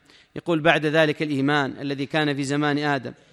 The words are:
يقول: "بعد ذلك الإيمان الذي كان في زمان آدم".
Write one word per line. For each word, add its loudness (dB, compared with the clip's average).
يقول: 0
"بعد 4
ذلك 2
الإيمان 0
الذي -6
كان -2
في -4
زمان 0
آدم". -2